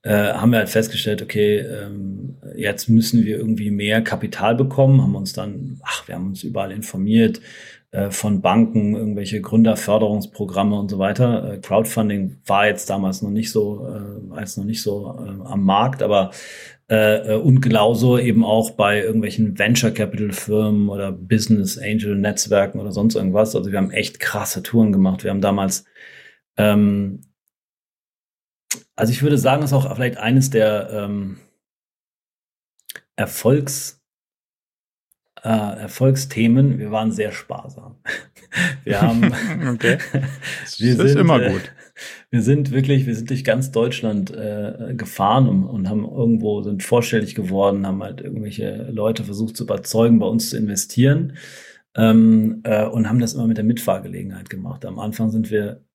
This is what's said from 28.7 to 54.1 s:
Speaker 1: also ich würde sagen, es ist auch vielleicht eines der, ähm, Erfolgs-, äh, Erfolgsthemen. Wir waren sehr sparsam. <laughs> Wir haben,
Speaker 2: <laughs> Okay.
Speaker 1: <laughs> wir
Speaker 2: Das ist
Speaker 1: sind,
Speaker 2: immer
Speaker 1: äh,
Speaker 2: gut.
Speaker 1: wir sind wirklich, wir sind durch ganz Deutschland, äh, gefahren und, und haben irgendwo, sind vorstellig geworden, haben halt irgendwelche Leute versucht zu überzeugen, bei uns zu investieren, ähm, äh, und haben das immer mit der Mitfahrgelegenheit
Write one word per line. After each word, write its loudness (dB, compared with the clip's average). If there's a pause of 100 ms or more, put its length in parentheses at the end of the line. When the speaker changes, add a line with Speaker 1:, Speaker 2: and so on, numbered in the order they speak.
Speaker 1:
also 0
ich -4
würde 4
sagen, 2
es -2
ist 2
auch 0
vielleicht -4
eines 4
der, 2
ähm, -6 (1800)
Erfolgs-, -2 (1400)
äh, -4
Erfolgsthemen. 2
Wir -8
waren 0
sehr -4
sparsam. -14
<laughs> -6
Wir 0
haben, 4 (160)
Speaker 2:
<laughs> -4
Okay. 0
Speaker 1:
<laughs> -12
wir -2
Speaker 2:
Das 4
ist 6
Speaker 1:
sind, 4
Speaker 2:
immer 4
Speaker 1:
äh, 0
Speaker 2:
gut. -6 (600)
Speaker 1:
wir 2
sind 2
wirklich, 2
wir -2
sind -8
durch -4
ganz 0
Deutschland, -2
äh, -8
gefahren 2
und, 2
und -4
haben -2
irgendwo, 0
sind -6
vorstellig 0
geworden, 0
haben -4
halt -12
irgendwelche -8
Leute -2
versucht -6
zu -8
überzeugen, 4
bei 2
uns 0
zu -6
investieren, 0 (580)
ähm, 6
äh, 2
und 0
haben 2
das -2
immer -2
mit 2
der -4
Mitfahrgelegenheit -4